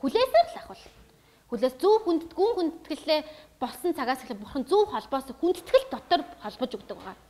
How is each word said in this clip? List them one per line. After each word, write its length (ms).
Хүлээсээр 480
л 140
ахвал. 220
Хүлээс 260
зөв 180
хүнд-, 260
гүн 240
хүндэтгэлээ 640
болсон 320
цагаас 300
эхлээд 180
Бурхан 240
зөв 240
холбоос 380
хүндэтгэл 480
дотор 320
холбож 320
өгдөг 240
байгаа. 220